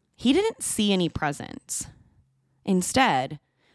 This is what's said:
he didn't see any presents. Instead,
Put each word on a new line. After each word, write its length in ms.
he 160
didn't 320
see 300
any 160
presents. 800
Instead, 760